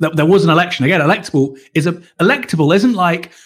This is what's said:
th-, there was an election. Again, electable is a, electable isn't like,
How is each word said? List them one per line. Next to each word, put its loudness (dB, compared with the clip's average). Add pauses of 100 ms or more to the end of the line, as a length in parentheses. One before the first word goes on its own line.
th-, -4
there 2
was 4
an 2
election. 0
Again, 0
electable -2 (160)
is -2
a, -2 (280)
electable 0
isn't 2
like, -4 (140)